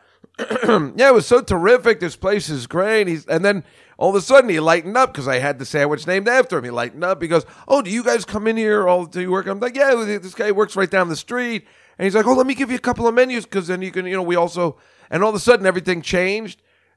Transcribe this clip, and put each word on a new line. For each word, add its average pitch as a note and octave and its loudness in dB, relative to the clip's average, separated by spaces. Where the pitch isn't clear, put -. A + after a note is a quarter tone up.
<clears throat> - -20
"Yeah, A3 2
it C4 8
was G#3+ 4
so B3 4
terrific. G#3+ 2
This F3 -6
place F#3+ -2
is C3+ -6
great." G3+ 0
He's, D#3+ -6
and E3 0
then G3+ 0
all E3 2
of G3 0
a G3 2
sudden B3+ 6
he E3 0
lightened E3 0
up C4 2
'cause C3+ -8
I C3 0
had C3+ -4
the C3 -10
sandwich D3 -2
named G3 -2
after B3 2
him. B2+ -4
He B2 -10
lightened A#2+ -6
up. F#3 -2
He E3+ -6
goes, D#3+ 0
"Oh, C#4 4
do F#3 -8
you A#3 -4
guys A#3 0
come G#3+ -4
in A3+ 0
here G#3 0
all, F3+ 2
do F3+ -10
you F#3 -6
work?" F#3 -2
I'm G3 -6
like, A#3+ -4
"Yeah, C4+ 4
this G#3 -4
guy G#3+ -2
works G3 0
right F#3+ 0
down F#3 0
the D#3+ -4
street." A#3 -6
And F3+ -2
he's F#3+ 0
like, G#3+ 4
"Oh, B3 4
let B3+ 4
me C4+ -2
give B3+ -4
you B3+ -4
a - -8
couple A#3 -2
of A3+ 2
menus B3 -2
'cause F#3 -6
then F#3 -6
you F#3 -8
can, F3+ -6
you F#3 -4
know, F#3 -4
we F3 -2
also," E3+ -2
and E3 -2
all A3 2
of G#3+ -4
a G3 -4
sudden G#3+ 4
everything F3+ -2
changed. F#3+ -4